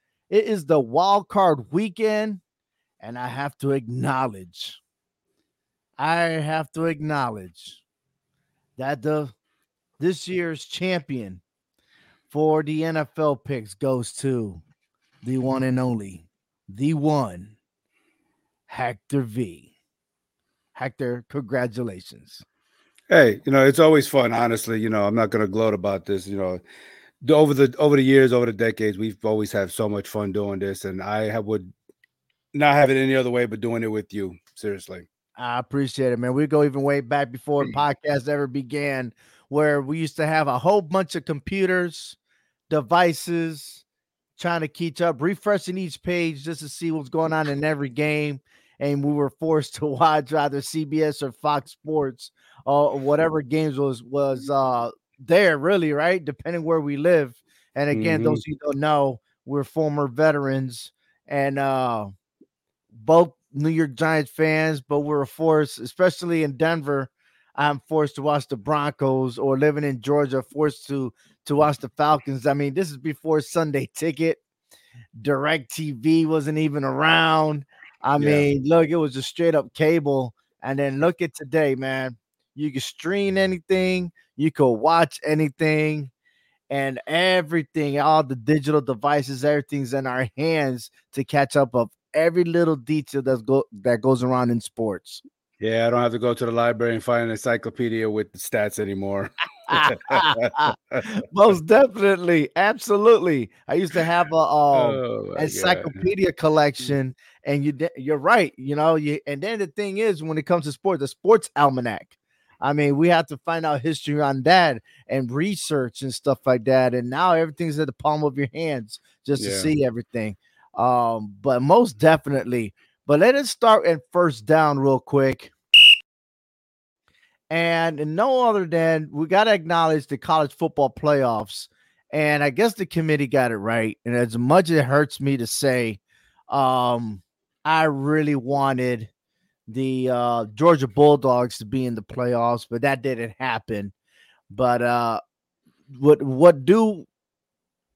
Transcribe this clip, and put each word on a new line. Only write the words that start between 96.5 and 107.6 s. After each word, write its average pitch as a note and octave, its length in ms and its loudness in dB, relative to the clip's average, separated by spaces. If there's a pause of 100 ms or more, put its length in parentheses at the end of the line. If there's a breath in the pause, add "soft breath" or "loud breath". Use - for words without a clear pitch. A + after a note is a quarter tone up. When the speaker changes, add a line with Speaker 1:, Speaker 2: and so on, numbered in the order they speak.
Speaker 2:
library A#2 400 0
and A2 100 -6
find A#2 220 0
an A2+ 60 -4
encyclopedia A2+ 800 -4
with G#2+ 220 -4
the - 80 -20
stats G#2 400 -4
anymore. G2 560 -4
<laughs> - 80 -4 (260)
Speaker 1:
<laughs> D3+ 1600 0
Most G3 320 6
definitely. G3 920 4
Absolutely. G3+ 960 2 (160 soft breath)
I - 60 -4
used E3+ 200 0
to F3 120 0
have E3+ 260 0
a, D#3+ 40 0
um, D#3+ 60 4
Speaker 2:
Oh, C3 840 2
my F#2 60 -10
God. D#3 100 -4
Speaker 1:
encyclopedia F3+ 880 -2
collection, C#3 840 0 (300 soft breath)
and C#3+ 220 -2